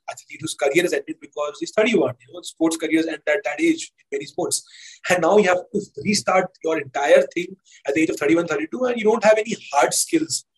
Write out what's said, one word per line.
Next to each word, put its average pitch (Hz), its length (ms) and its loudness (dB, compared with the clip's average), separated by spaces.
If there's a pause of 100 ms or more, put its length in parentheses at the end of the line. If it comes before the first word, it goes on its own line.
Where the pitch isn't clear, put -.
(100)
athlete - 300 -18
whose 156 140 -10
career 147 280 2
has 165 120 0
ended - 260 -6
because 147 400 -8
he's 170 120 -10
thirty-one. 202 420 2 (120)
You - 60 -20
know, 175 80 -16
sports 165 380 -2
careers 160 280 0
end 156 200 -8
at 147 180 0
that 147 160 -6
age 165 380 0
in - 180 -12
many 147 80 -6
sports, - 420 -6 (440)
and 180 100 2
now 170 160 4
you 196 120 4
have 180 100 2 (160)
to 190 60 -2 (240)
restart 190 460 0 (140)
your 160 140 0
entire 143 560 4
thing 180 200 -6 (320)
at 143 80 -2
the 160 80 2
age 160 60 0
of 160 80 -4
thirty-one, 160 300 2
thirty-two, 156 380 -4
and 240 120 -2
you 220 80 -4
don't 214 200 2
have 214 120 6
any 220 200 -4 (180)
hard 160 180 4
skills - 540 -2 (120)